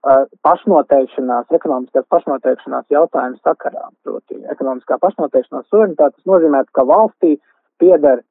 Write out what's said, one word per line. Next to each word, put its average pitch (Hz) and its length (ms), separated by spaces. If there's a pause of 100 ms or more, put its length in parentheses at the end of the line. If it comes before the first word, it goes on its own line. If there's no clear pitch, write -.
eh, 135 200 (220)
pašnoteikšanās, 139 1040
ekonomiskās 135 580
pašnoteikšanās 131 800
jautājuma 143 540
sakarā, - 480 (140)
proti, - 440
ekonomiskā 131 500
pašnoteikšanās 135 720
suverenitāte, 180 480
tas - 80
nozīmē, 160 480
ka 135 120
valstī 170 540 (420)
pieder 147 500